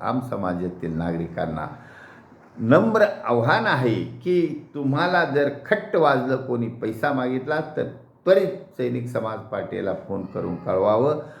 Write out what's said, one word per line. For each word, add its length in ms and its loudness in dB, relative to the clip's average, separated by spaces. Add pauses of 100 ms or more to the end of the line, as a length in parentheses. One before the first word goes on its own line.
आम 180 -2
समाजातील 800 -4
नागरिकांना 680 -4 (920)
नम्र 460 6 (200)
आव्हान 420 2
आहे 380 2
की 680 -2
तुम्हाला 500 2
जर 260 2 (160)
खट्ट 300 0
वाजलं, 400 4
कोणी 320 -2
पैसा 440 -2
मागितला, 480 -2 (160)
तर 80 -2 (400)
त्वरित 240 6
सैनिक 600 -4
समाज 300 -4
पार्टीला 560 -4
फोन 320 -6
करून 300 -6
कळवावं, 640 2 (200)